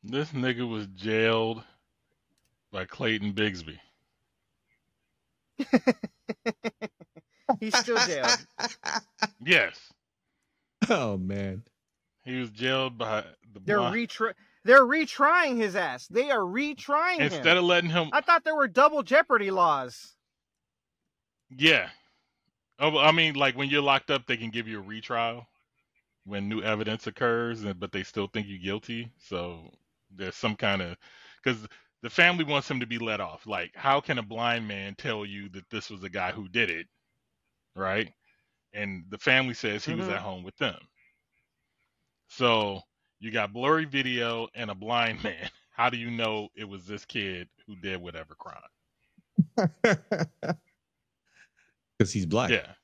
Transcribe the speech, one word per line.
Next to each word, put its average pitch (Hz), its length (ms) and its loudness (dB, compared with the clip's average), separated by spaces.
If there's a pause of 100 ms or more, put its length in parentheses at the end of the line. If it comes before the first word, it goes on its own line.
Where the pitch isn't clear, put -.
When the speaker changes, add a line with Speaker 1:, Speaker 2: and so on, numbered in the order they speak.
Speaker 1:
This 147 220 -4
nigga 127 360 -2
was 107 200 -6
jailed 113 760 0 (1080)
by 92 140 -6
Clayton 107 480 -2
Bigsby. 95 440 -2 (1800)
Speaker 2:
<laughs> - 2000 -4
He's 220 180 0
still 240 280 0
jailed. 180 320 0 (1040)
Speaker 1:
Yes. 135 480 2 (1000)
Speaker 3:
Oh, 123 280 2
man. 98 460 -6 (600)
Speaker 1:
He 127 160 -6
was 120 120 -6
jailed 127 460 -2
by 107 280 -2 (280)
the 101 120 -16
Speaker 2:
They're 208 140 2
Speaker 1:
block. 120 140 0
Speaker 2:
retry-, 226 400 -2 (300)
they're 254 220 10
retrying 294 720 2
his 208 180 0
ass. 147 320 -4
They 262 240 0
are 240 80 2
retrying 294 800 -2
him. 277 60 2 (100)
Speaker 1:
Instead 160 240 6
of 180 80 4
letting 175 240 4
him 160 240 0
Speaker 2:
I 294 80 4
thought 339 240 4
there 311 100 0
were 285 120 4
double 285 360 6
jeopardy 233 480 4
laws. 147 640 0 (1300)
Speaker 1:
Yeah. 131 400 4 (920)
Oh, 151 180 4
I 147 140 8
mean, 160 240 4
like, 139 220 2
when 139 120 -2
you're 147 120 4
locked 139 300 2
up, 131 140 0
they 123 120 -2
can 113 140 -6
give 113 180 -6
you 107 100 -8
a 98 40 -12
retrial 117 600 -4 (800)
when 101 220 -6
new 107 140 -4
evidence 107 460 -2
occurs, 117 560 -2
and, 98 160 -6
but 92 120 -8
they 95 120 -6
still 101 240 -6
think 104 200 -6
you 98 120 -12
guilty. 113 580 -8
So 87 540 -10 (420)
there's 92 220 -10
some 110 200 -4
kind 98 260 0
of, 87 160 -8 (460)
'cause 113 220 -2 (360)
the 117 80 -10
family 175 340 4
wants 143 260 -2
him 131 120 -2
to 123 40 -4
be 117 140 -6
let 110 220 -4
off. 85 260 -10
Like, 90 280 -6
how 139 260 2
can 143 180 -4
a 113 40 -6
blind 117 440 -4
man 98 280 -8
tell 110 300 -6
you 101 240 -12
that 92 200 -18
this 107 200 -8
was 98 120 -14
the 98 80 -12
guy 92 220 -4
who 98 180 -10
did 104 200 0
it, 85 180 -6 (880)
right? 95 380 -2 (600)
And 98 360 -8
the 101 80 -12
family 131 360 2
says 107 320 -4
he - 100 -4
was - 120 -4
Speaker 2:
Mm-hmm. 98 80 -4
Speaker 1:
at 98 60 -6
home 92 220 -10
with 95 140 -16
them. 113 200 -4 (1500)
So 107 540 2 (380)
you 107 120 -12
got 104 220 -2
blurry 151 320 2
video 120 680 -2
and 113 160 -8
a 101 60 -8
blind 113 480 -2
<laughs> - 0 -
man. 98 260 -8 (220)
How 120 180 2
do 120 80 -4
you 117 140 -8
know 110 440 -4
it 104 140 -12
was 95 160 -14
this 101 200 -10
kid 92 420 -6 (180)
who 104 120 -16
did 92 240 -6
whatever 80 340 -14
crime? - 1200 -4
Speaker 3:
<laughs> 170 1000 0 (1400)
'Cause 104 140 2
he's 95 140 -2
black. 107 240 0
Speaker 1:
Yeah. 101 320 -2